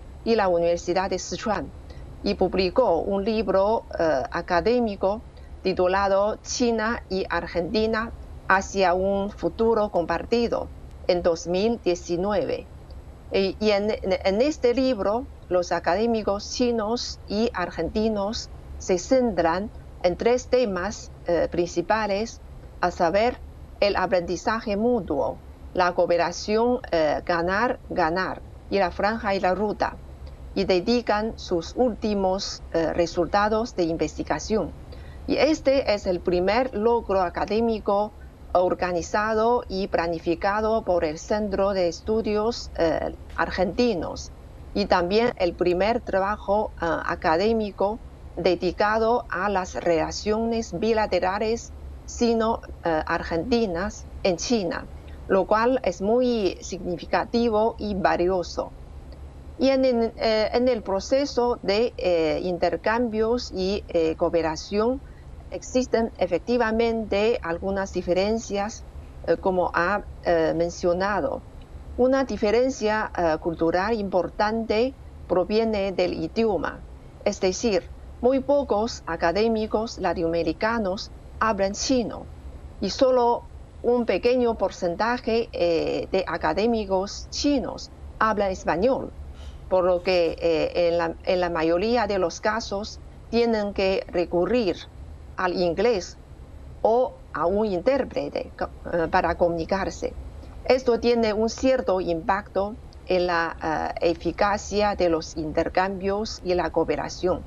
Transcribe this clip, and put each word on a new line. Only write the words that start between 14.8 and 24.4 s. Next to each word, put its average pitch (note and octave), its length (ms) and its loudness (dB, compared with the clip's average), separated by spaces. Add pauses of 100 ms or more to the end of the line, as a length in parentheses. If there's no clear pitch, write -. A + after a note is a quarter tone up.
los F3 240 2
académicos G3+ 800 0
chinos A#3 720 0
y G#3+ 260 0
argentinos G3+ 960 -2 (280)
se F3+ 220 0
centran G3 720 2 (340)
en F3+ 120 4
tres A#3+ 320 2
temas, G#3 640 0 (140)
eh, D#3+ 260 2
principales, G3 880 0 (400)
a F3+ 120 2
saber, G3 460 4 (440)
el G3+ 160 4
aprendizaje F#3+ 800 0